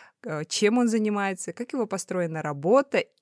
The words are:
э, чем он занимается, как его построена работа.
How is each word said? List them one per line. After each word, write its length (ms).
э, 260
чем 300
он 100
занимается, 640
как 200
его 140
построена 540
работа. 640